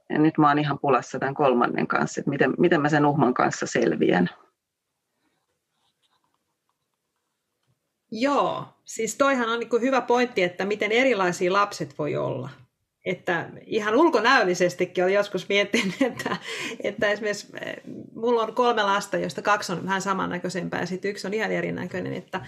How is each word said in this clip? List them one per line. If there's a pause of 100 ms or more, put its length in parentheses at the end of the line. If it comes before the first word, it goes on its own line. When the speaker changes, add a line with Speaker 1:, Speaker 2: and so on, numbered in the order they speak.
Speaker 1:
ja
nyt
mä
oon
ihan
pulassa
tän
kolmannen
kanssa,
että
miten,
miten
mä
sen
uhman
kanssa
selviän. (3750)
Speaker 2:
Joo, (200)
siis
toihan
on
niinku
hyvä
pointti,
että
miten
erilaisia
lapset
voi
olla. (560)
Että (160)
ihan
ulkonäöllisestikin
olen
joskus
miettinyt,
<laughs>
että, (460)
että
esimerkiksi, (140)
eh, (400)
mulla
on
kolme
lasta,
joista
kaksi
on
vähän
samannäköisempää
ja
sit
yksi
on
ihan
erinäköinen.
Että,